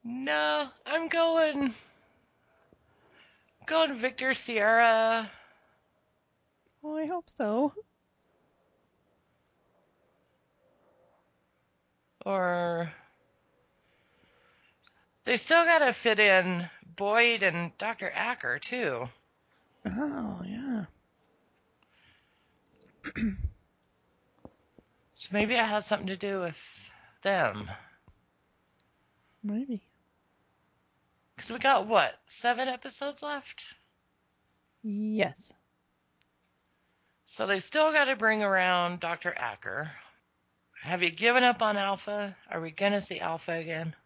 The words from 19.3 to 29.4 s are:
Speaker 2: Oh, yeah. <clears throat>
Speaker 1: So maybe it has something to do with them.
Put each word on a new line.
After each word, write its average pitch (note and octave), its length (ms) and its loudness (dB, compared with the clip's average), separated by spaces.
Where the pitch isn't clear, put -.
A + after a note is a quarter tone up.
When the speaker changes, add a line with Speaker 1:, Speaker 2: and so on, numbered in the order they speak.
Speaker 2:
Oh, A3 600 -6
yeah. A3+ 400 -8
<clears throat> A3 280 -4
Speaker 1:
So - 120 -16
maybe G#3+ 240 2
it A#3 100 4
has G#3 220 -2
something G3+ 220 -2
to F#3+ 60 -4
do G3 260 -6
with - 500 -12
them. A#2 440 0